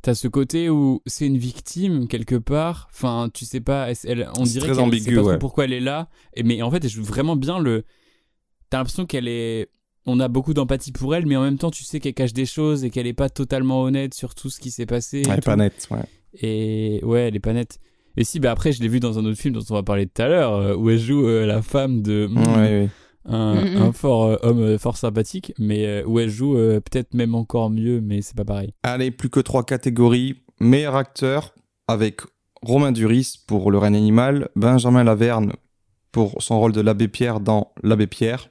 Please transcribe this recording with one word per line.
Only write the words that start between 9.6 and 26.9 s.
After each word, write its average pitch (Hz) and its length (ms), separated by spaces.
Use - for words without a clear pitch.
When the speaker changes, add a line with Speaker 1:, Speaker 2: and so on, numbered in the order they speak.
Speaker 1:
on 123 160
a 131 80
beaucoup 131 240
d'empathie 135 400
pour 135 220
elle, 170 100
mais 143 120
en 131 60
même 139 140
temps, 165 140
tu - 140
sais 151 160
qu'elle 139 140
cache 127 200
des 131 120
choses 151 380
et 120 60
qu'elle 120 160
est 120 80
pas 135 160
totalement 131 520
honnête 135 300
sur - 220
tout - 160
ce - 100
qui 123 100
s'est 120 160
passé 120 340
et - 60
Speaker 2:
Elle 101 60
est 95 40
Speaker 1:
tout. 151 100
Speaker 2:
pas 107 100
nette, 104 340
ouais. - 80
Speaker 1:
Et 110 600
ouais, 117 260
elle 107 80
est 101 40
pas 110 140
nette. 120 240
Et 117 60
si, 160 160
bah 123 100
après, 139 220
je 120 100
l'ai 113 60
vue 123 120
dans 113 180
un 110 60
autre 110 140
film 135 160
dont 107 160
on 107 40
va 101 80
parler 101 240
tout - 140
à 120 80
l'heure, 151 260
euh, 98 220
où 113 140
elle 113 80
joue, 127 280
euh, 113 200
la 107 160
femme 131 400
de, 104 280
mm, 117 80
Speaker 2:
Ouais, 113 60
ouais. 104 320
Speaker 1:
un, 110 280
Speaker 3:
Mm, 190 240
mm. 190 40
Speaker 1:
un 120 100
fort, 120 320
euh, 110 180
homme, 117 200
euh, 107 160
fort 117 180
sympathique, 110 600
mais, 107 280
euh, 104 200
où 113 120
elle 113 120
joue, 127 260
euh, 113 240
peut-être - 320